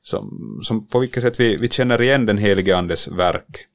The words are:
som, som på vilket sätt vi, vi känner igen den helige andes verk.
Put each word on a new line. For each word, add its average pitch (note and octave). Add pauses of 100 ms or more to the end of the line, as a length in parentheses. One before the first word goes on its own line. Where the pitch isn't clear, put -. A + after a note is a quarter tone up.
som, G#1+
som A2
på B2
vilket B2+
sätt A#2+
vi, A#2
vi A#2+
känner B2
igen B2+
den G#2+
helige G2
andes F2
verk. F2+